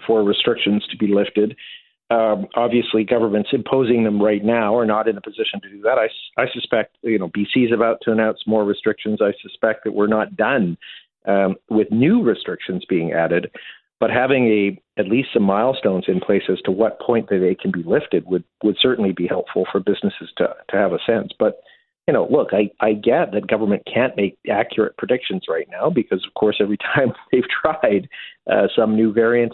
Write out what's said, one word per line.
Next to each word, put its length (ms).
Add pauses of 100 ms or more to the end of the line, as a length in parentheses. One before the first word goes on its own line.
for 160
restrictions 680
to 80
be 80
lifted. 500 (540)
Um, 440
obviously, 480
governments 520
imposing 500
them 160
right 240
now 320
are 80
not 240
in 80
a 60
position 400
to 80
do 100
that. 160
I 80
s-, 320
I 160
suspect, 500
you 160
know, 140
B 220
C 60
is 120
about 300
to 100
announce 340
more 200
restrictions. 560
I 180
suspect 440
that 80
we're 140
not 300
done, 400 (480)
um, 320 (140)
with 200
new 320
restrictions 640
being 280
added. 360 (480)
But 120
having 380
a, 520
at 60
least 260
some 120
milestones 640
in 100
place 320
as 140
to 80
what 280
point 280
that 100
they 160
can 160
be 140
lifted 420
would, 160 (220)
would 180
certainly 300
be 160
helpful 420
for 80
businesses 500 (100)
to, 100 (220)
to 60
have 160
a 140
sense. 320
But, 220 (480)
you 40
know, 160
look, 220
I, 300
I 140
get 360
that 160
government 400
can't 300
make 200 (140)
accurate 460
predictions 520
right 220
now 180
because, 380
of 80
course, 260
every 260
<laughs> 100
time 160 (180)
they've 140 (180)
tried, 460 (420)
uh, 240
some 220
new 160
variant, 420